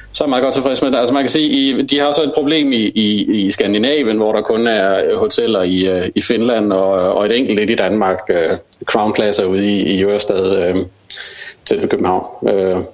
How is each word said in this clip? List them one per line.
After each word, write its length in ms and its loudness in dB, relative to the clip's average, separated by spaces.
så 120 0
er 40 -2
jeg 20 0
meget 140 2
godt 100 0
tilfreds 280 0
med 100 0
det. 60 2
Altså 160 2
man 100 2
kan 60 0
sige, 180 2
i, 340 0
de 180 0
har 120 2
så 120 2
et 120 -2
problem 380 2
i, 220 0
i, 360 0
i 200 0
Skandinavien, 640 0
hvor 160 2
der 80 0
kun 260 0
er, 380 0
øh, 120 0
hoteller 440 0
i, 260 0
øh, 280 0
i 60 -2
Finland 520 0
og, 180 2
og 340 0
et 120 2
enkelt 220 0
et 100 0
i 60 0
Danmark. 440 0
Øh, 280 0
Crown 280 0
Plaza 300 0
ude 280 0
i, 120 0
i 200 0
Ørestad, 540 0
øh, 180 0
tæt 160 2
ved 60 0
København. 640 -2
Øh, 280 2